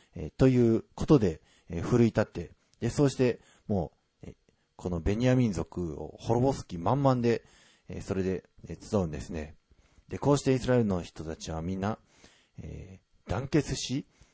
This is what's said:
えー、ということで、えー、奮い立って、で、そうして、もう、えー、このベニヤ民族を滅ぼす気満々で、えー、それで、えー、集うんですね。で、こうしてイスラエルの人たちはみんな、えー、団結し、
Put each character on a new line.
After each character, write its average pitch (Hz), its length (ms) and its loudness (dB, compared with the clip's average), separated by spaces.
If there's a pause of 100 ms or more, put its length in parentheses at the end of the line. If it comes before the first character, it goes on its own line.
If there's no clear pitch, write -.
(140)
え 78 140 -8
ー、 - 100 -12
と 131 100 8
い 120 280 6
う - 80 -4 (100)
こ - 120 -4
と 156 120 6
で、 92 220 0 (300)
え 85 100 -4
ー、 - 20 -4
奮 120 220 4
い - 40 8
立 110 120 2
っ 104 60 0
て、 - 240 -12 (300)
で、 117 100 -2
そ 147 140 2
う 135 60 4
し 135 40 -4
て、 123 260 0 (260)
も 92 260 -2 (300)
う、 - 40 -20
え - 60 -14
ー、 - 20 -20 (420)
こ - 140 -8
の 87 100 -2
ベ 98 160 0
ニ 120 100 0
ヤ 127 100 4
民 123 160 2
族 85 420 -6
を 76 240 -12
滅 120 260 0
ぼ 135 80 4
す - 140 -10
気 90 100 -10
満 104 260 0
々 131 200 4
で、 117 200 2 (460)
え 90 120 -10
ー、 - 20 -10
そ 98 120 -6
れ 92 80 0
で、 92 220 -4 (240)
え 85 60 -12
ー、 - 100 -16
集 - 140 -2
う 92 80 2
ん 80 40 -8
で 76 100 -8
す - 100 -12
ね。 78 260 -8 (520)
で、 95 100 -8
こ - 140 2
う 143 60 4
し - 40 -6
て 135 100 2
イ 131 60 2
ス 110 80 -6
ラ 127 80 2
エ 123 40 6
ル 117 60 4
の 92 180 0
人 - 220 -14
た 80 120 -8
ち - 140 -12
は 80 120 -6
み 92 140 -4
ん 95 40 -8
な、 101 180 -2 (600)
え 104 420 -14 (260)
ー、 - 40 -12
団 123 180 -4
結 143 280 0
し、 - 300 -6 (280)